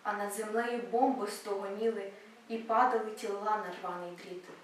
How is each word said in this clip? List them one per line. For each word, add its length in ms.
а 100
над 200
землею 480
бомби 360
стогоніли, 840
і 100
падали 540
тіла 460
на 140
рваний 300
дріт. 320